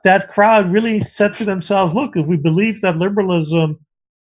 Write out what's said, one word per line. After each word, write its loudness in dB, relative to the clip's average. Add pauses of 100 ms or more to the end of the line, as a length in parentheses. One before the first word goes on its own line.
that 2
crowd 2
really 0
said -2
to -8
themselves, -2
"Look, -4
if -2
we 0
believe 0
that -2
liberalism -2 (460)